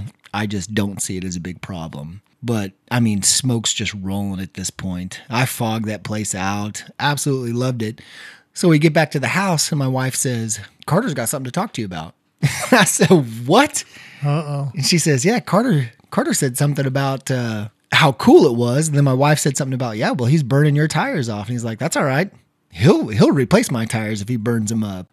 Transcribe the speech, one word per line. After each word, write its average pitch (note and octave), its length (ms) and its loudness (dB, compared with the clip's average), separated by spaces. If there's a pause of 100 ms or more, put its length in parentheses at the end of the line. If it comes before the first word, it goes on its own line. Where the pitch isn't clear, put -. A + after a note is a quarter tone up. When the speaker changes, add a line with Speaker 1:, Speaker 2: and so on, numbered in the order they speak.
(340)
Speaker 1:
I G#2 140 -2
just G2+ 260 -6
don't G2+ 280 -2
see G2 140 -6
it F2+ 80 -6
as F2+ 140 -6
a - 40 -8
big F2 200 -12
problem. D#2+ 600 -12 (220)
But, G#2+ 300 -2 (180)
I A#2+ 80 2
mean, G#2+ 240 2
smoke's A#2+ 500 0
just G#2 200 -6
rolling G2 480 -6
at - 140 -14
this F#2+ 140 -8
point. F#2 600 -8
I B2+ 160 0
fogged A2+ 420 -4
that G#2 160 -8
place G#2 320 -6
out. G2+ 480 -4 (160)
Absolutely C3 540 -2
loved B2 280 -2
it. A2 200 -8 (520)
So - 140 0
we D#3 120 6
get D#3+ 140 4
back D#3+ 180 2
to D3+ 80 -2
the B2+ 100 -2
house, F3 420 0
and D3+ 80 0
my C3 80 0
wife C3 280 -2
says, A2+ 440 -4 (260)
"Carter's F#3+ 280 0
got A#2+ 160 -4
something C3 160 -6
to B2+ 60 -8
talk G3+ 220 -4
to - 80 -6
you G#2+ 40 -4
about." E2+ 280 -10 (280)
<laughs> - 300 -2
I A3 140 6
said, - 220 2 (400)
"What?" C4 360 4 (400)
Speaker 2:
Uh-oh. C#3+ 500 -2
Speaker 1:
And C3+ 120 -4
she F3 120 2
says, C#3 280 2
"Yeah, A#3 140 2
Carter, E3+ 520 0 (200)
Carter C#4 220 0
said B2+ 240 -2
something C#3+ 280 0
about, C3+ 460 -2
uh, A2+ 380 -4 (220)
how C#3 220 4
cool C4+ 340 8
it A#2+ 80 2
was." A#2+ 320 2
And C#3+ 100 -2
then C#3+ 60 6
my C3+ 100 4
wife C#3+ 260 4
said C#3+ 180 0
something C3+ 160 -2
about, B2 240 -4
"Yeah, E3+ 140 0
well, B2 160 0
he's D3+ 160 4
burning C#3+ 320 4
your D3+ 120 4
tires E3 420 -2
off." G#2 180 -6
And A#2+ 60 -4
he's A#2 120 -4
like, A2+ 140 -6
"That's D3+ 180 -4
all G3 80 2
right. C#3+ 260 0 (400)
He'll, D3 360 4
he'll C3+ 240 4
replace F3 400 2
my A2+ 140 -2
tires A2 360 -4
if G2+ 80 -6
he B2 80 -2
burns A2 320 -2
them A2+ 140 -2
up." F#2+ 300 -8